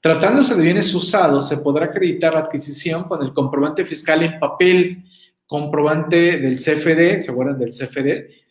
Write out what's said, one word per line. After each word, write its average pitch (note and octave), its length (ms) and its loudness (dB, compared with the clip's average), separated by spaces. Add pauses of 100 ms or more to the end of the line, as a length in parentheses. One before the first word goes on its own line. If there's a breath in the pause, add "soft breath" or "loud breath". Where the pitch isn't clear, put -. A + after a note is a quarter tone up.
Tratándose G3+ 540 2
de E3+ 80 2
bienes F3+ 300 2
usados, E3+ 540 0
se C#3+ 100 -2
podrá D3 280 0
acreditar E3 480 0
la D#3 80 0
adquisición D#3 640 -6
con D#3 180 -6
el C3 100 -6
comprobante C#3+ 520 -2
fiscal D#3 360 0
en E3 180 -2
papel, F3+ 680 2 (400 soft breath)
comprobante D#3 920 0
del C3 180 0
C D3+ 160 0
F D#3 220 2
D, F3 260 2
¿se - 100 -8
acuerdan C3 280 -4
del A#2 140 -4
C C3+ 120 -8
F C#3 180 -8
D? C#3+ 260 -2 (220 soft breath)